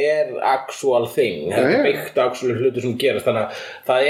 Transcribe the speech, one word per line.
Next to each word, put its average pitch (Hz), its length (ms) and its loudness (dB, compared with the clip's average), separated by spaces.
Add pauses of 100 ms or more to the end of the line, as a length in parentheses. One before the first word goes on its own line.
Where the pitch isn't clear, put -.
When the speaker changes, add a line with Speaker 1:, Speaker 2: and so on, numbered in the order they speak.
Speaker 1:
er 147 380 0
actual 120 640 0
thing. 90 440 -2
Þetta 120 140 2
Speaker 2:
Já, - 0 -
Speaker 1:
er 180 120 4
Speaker 2:
já. 294 60 2
Speaker 1:
byggt - 300 -2
á 127 160 2
actual 123 320 -4
hlutur 127 200 0
sem 120 160 -2
gerast. 120 280 0
Þannig 113 240 0
að - 20 -12 (360)
það 131 220 2